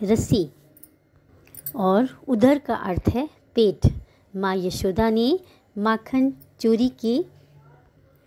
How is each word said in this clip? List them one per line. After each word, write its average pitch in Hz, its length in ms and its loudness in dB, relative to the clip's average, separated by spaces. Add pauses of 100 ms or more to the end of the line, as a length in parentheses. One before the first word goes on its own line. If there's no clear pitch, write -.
रस्सी 208 460 0 (1300)
और 208 520 0
उदर 269 320 4
का 233 160 -6
अर्थ - 340 -4
है 269 200 -2 (260)
पेट। 202 240 2 (560)
माँ 190 200 -2
यशोदा 190 540 -2
ने 240 300 2 (380)
माखन 220 560 -2 (260)
चोरी 226 300 2
के, 247 340 -2 (1040)